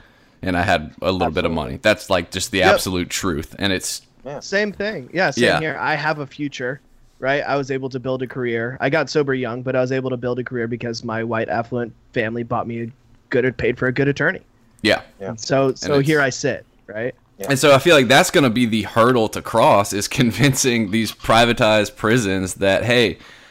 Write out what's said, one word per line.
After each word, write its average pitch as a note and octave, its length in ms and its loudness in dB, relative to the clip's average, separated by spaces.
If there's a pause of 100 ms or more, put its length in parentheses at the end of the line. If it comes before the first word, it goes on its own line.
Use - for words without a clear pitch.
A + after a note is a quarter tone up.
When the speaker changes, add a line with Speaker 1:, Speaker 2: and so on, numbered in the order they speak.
(420)
Speaker 1:
and F#2 140 -2
I F2 60 0
had E2+ 400 0
a F2+ 80 0
little F2+ 220 0
bit D#2+ 120 -2
of E2 80 -2
Speaker 2:
Absolutely. - 20 -4
Speaker 1:
money. D2 280 -6
That's, - 280 0
like, F2+ 200 -2
just - 220 -8
the F#2+ 60 0
Speaker 3:
Yep. F#2 160 4
Speaker 1:
absolute F2+ 360 -2
truth. E2 480 -6
And G2 140 -2
it's - 300 -6 (220)
Speaker 2:
Yeah. C#3 140 -12
Speaker 3:
Same G3+ 340 -4
thing. F#3+ 400 -8
Yeah, E3+ 180 0
same A#2+ 140 0
Speaker 1:
Yeah. F#2+ 160 4
Speaker 3:
here. D#3 200 -6
I C3+ 160 -2
have D3+ 240 -4
a C#3 60 -8
future, C#3 540 -8 (380)
right? C#3 240 -2
I C3+ 140 -2
was C#3 160 -4
able C3+ 180 -4
to C3 80 -8
build B2+ 240 -4
a B2+ 60 -6
career. A#2+ 520 -4
I C3+ 100 0
got D3 200 0
sober C#3 240 0
young, B2 280 -6
but B2+ 120 -4
I C3 60 2
was B2+ 100 0
able C3 200 -2
to B2+ 60 -4
build B2 220 -4
a B2 60 -4
career A#2 240 -4
because A#2 340 -8
my A2+ 220 -6
white A2+ 240 -2
affluent A#2 440 -4 (200)
family A#2 320 -4
bought A#2 240 -4
me A#2 140 -8
a A#2 40 -8 (440)
good, B2 260 2
paid A#2+ 220 0
for C3 100 0
a B2+ 40 -2
good C3+ 140 0
attorney. C#3+ 340 -2 (420)
Speaker 1:
Yeah. G#2 200 2 (180)
Speaker 2:
Yeah. G2 100 -8
Speaker 3:
And A2+ 100 -10
so, C3+ 340 0
so - 200 -4
Speaker 1:
And C#3 80 4
it's C3+ 60 -2
Speaker 3:
here D#3 120 4
I C3+ 100 2
sit, B2 340 -4 (220)
right? A2 280 -8 (240)
Speaker 2:
Yeah. - 120 -8
Speaker 1:
And C3+ 80 2
so C#3+ 160 6
I C3+ 40 8
feel E3+ 180 6
like C3+ 120 4
that's C#3 220 6
gonna C#3+ 200 4
be A#2+ 160 2
the G#2+ 160 0
hurdle A2+ 480 4
to F2+ 120 -8
cross, A2+ 500 4
is G2+ 160 -2
<laughs> - 120 -2
convincing A#2+ 720 2
these A2 180 0
privatized A2+ 840 2
prisons G2 580 0
that, F#2+ 300 2
hey, A#2 340 2 (320)